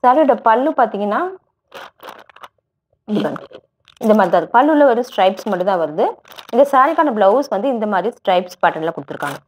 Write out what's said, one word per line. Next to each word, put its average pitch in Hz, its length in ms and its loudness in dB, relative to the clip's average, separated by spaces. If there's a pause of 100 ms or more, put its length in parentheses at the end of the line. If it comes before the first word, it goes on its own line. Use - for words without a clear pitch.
சாரியோட 262 380 4
பல்லு 247 320 2
பாத்தீங்கன்னா, 214 480 -2 (1900)
இங்க 208 140 -2
பாருங்க, - 220 -6 (580)
இந்த 214 140 2
மாதிரி 190 160 2
தான் 180 100 2
இருக்கு. 160 160 0
பல்லுல 294 280 4
ஒரு 240 180 2
stripes 208 460 -2
மட்டும் 185 220 -2
தான் 180 120 0
வருது. 156 220 -2 (460)
இந்த 262 220 4
சாரிக்கான 294 400 2
பிளவுஸ் 214 400 2
வந்து 196 160 -4
இந்த 220 180 -4
மாதிரி 202 280 -2
stripes - 480 -4
பேட்டர்ன்ல 160 320 -2
கொடுத்துருக்காங்க. 147 520 -10